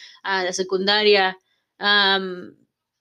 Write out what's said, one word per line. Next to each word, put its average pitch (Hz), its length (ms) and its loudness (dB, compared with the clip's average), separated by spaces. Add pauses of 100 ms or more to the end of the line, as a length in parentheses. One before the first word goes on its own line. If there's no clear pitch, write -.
(240)
ah, 190 200 -4
la 185 100 -4
secundaria. 190 840 0 (400)
Am, 190 800 0 (440)